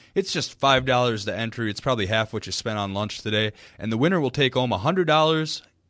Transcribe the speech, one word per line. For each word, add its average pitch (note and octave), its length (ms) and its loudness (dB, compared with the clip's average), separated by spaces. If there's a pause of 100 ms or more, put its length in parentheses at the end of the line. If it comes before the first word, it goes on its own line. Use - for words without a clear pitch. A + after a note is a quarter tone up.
(140)
It's F#3+ 180 -2
just - 280 -6
five C3 260 4
dollars B2 400 2
to G2+ 100 -4
enter. A2+ 320 -4
It's G#2 120 -4
probably A#2 260 0
half A2 260 0
what A2 140 -6
you - 60 -10
spent A2 260 -4
on G2+ 160 -4
lunch G2+ 300 -6
today. G#2+ 300 0 (260)
And A2 120 -4
the A2+ 60 0
winner E3+ 240 2
will C3 80 0
take C3+ 240 0
home B2+ 180 0
a G2 60 0
hundred E3 300 0
dollars D#3 560 2 (260)